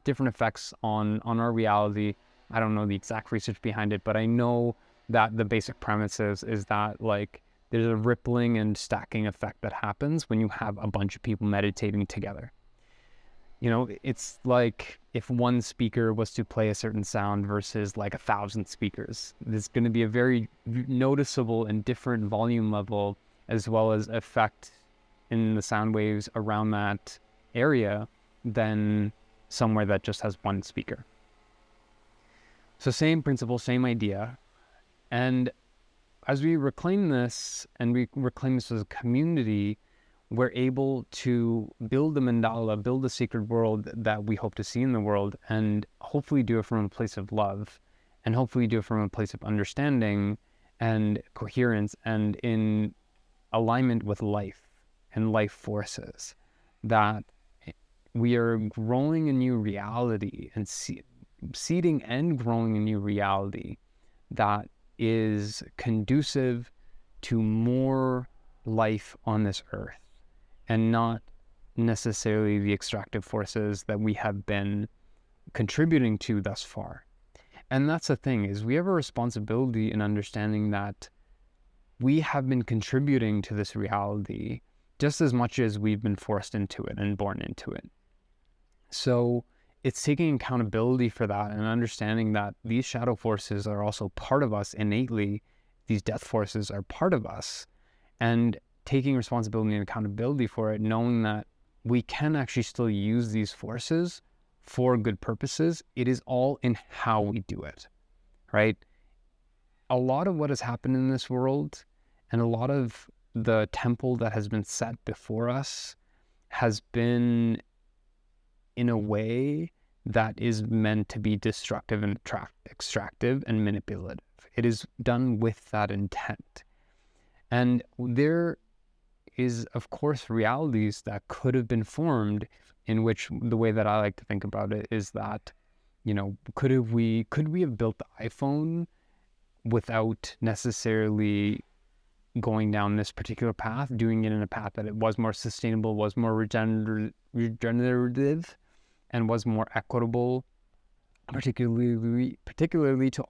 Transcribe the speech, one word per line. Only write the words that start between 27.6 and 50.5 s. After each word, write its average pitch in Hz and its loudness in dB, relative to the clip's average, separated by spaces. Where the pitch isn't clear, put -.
than 107 2
somewhere 110 2
that 98 2
just - -4
has 101 -4
one 98 -2
speaker. - -8
So 135 0
same 156 4
principle, 123 0
same 127 2
idea. 110 -2
And 127 2
as 139 0
we 165 4
reclaim 175 2
this, - -2
and 120 0
we 123 2
reclaim 131 0
this 120 -4
as 110 0
a 101 -4
community, 117 0
we're 123 2
able 131 0
to 117 0
build 147 2
the 143 2
mandala, 113 2
build 127 0
the 127 -2
sacred 113 -2
world 110 2
that 107 -2
we 110 0
hope 110 -6
to 107 -6
see - -4
in 131 2
the 113 0
world, 101 0
and 107 0
hopefully 143 0
do 113 2
it 104 0
from 110 0
a 101 -2
place - -6
of 98 -8
love, 104 -2
and 113 0
hopefully 123 2
do 110 2
it 104 -2
from 110 0
a 101 0
place 104 -4
of - -14
understanding 104 0